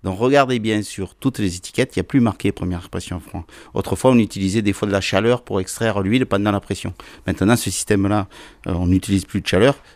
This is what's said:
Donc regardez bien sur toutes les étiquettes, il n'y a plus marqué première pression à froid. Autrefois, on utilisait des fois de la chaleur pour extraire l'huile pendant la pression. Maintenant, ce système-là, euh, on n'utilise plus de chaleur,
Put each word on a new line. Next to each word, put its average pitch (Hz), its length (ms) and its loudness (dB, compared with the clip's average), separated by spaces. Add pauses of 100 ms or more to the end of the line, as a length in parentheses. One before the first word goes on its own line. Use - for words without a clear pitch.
Donc 95 120 -4
regardez 131 420 2
bien 107 220 0
sur 95 320 -8
toutes - 260 -4
les 90 180 0
étiquettes, - 380 -4
il 95 40 0
n'y - 20 -2
a - 40 -2
plus 135 160 2
marqué 104 320 0
première 90 360 -6
pression 90 280 -8
à - 20 -8
froid. - 240 -12 (300)
Autrefois, 98 380 0
on 123 60 6
utilisait 98 440 0
des 101 100 2
fois 104 160 -2
de 101 60 0
la 98 80 2
chaleur 113 400 0
pour 101 180 -4
extraire 101 400 -2
l'huile 117 260 0
pendant 101 260 0
la 101 100 0
pression. 95 320 -8 (340)
Maintenant, 98 300 2
ce - 120 -4
système-là, 98 580 0 (400)
euh, 87 60 -4
on 87 140 0
n'utilise 95 380 2
plus - 160 -4
de - 60 -8
chaleur, 117 280 4 (200)